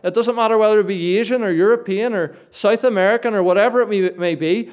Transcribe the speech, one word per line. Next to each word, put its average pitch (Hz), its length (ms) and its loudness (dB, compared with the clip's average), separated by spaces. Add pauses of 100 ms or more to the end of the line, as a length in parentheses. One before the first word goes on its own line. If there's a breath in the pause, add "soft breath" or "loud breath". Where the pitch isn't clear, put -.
It 180 120 -4
doesn't 233 200 0
matter 226 240 2
whether 214 220 4
it 190 80 0
be 180 280 -2
Asian 233 280 -2
or 196 80 -2
European 208 600 0
or 170 240 -4 (140 loud breath)
South 220 320 0
American 226 520 0
or 196 100 0
whatever 208 360 2
it 220 80 0
may, 196 220 0
may 175 240 -4
be. 175 380 -2